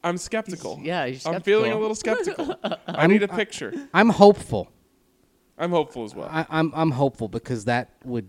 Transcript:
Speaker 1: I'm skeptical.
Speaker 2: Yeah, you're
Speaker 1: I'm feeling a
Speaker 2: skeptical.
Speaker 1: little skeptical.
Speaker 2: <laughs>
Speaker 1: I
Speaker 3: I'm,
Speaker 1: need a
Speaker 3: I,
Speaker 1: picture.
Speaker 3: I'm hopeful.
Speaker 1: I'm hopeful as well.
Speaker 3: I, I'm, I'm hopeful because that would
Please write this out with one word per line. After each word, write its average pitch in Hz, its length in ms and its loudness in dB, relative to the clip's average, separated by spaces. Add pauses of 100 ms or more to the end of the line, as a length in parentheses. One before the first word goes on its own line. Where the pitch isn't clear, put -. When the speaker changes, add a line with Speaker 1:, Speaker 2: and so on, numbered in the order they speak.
Speaker 1:
I'm 175 160 -2
skeptical. 196 640 -8
Speaker 2:
Yeah, 160 240 -4
you're 131 200 -6
Speaker 1:
I'm 170 160 -4
feeling 220 320 2
a 214 220 -2
Speaker 2:
skeptical. 339 500 -4
Speaker 1:
little 262 100 -6
skeptical. - 0 - (320)
Speaker 2:
<laughs> - 0 -
Speaker 1:
I 160 160 0
Speaker 3:
I'm, 175 80 6
Speaker 1:
need 202 120 6
a 190 80 -4
Speaker 3:
I, 180 40 -8
Speaker 1:
picture. 196 380 -6 (200)
Speaker 3:
I'm 202 160 6
hopeful. 196 640 4 (880)
Speaker 1:
I'm 175 140 -2
hopeful 147 340 0
as 101 100 -12
well. - 160 -8
Speaker 3:
I, 160 180 -4
I'm, 160 240 0
I'm 160 180 2
hopeful 127 360 0
because 113 380 -6
that 120 240 0 (140)
would 120 260 -6